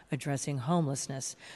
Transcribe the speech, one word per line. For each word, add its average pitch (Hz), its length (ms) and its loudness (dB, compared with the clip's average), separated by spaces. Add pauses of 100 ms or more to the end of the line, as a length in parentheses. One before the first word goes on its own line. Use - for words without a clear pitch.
(140)
addressing 143 460 0
homelessness, 135 760 0 (200)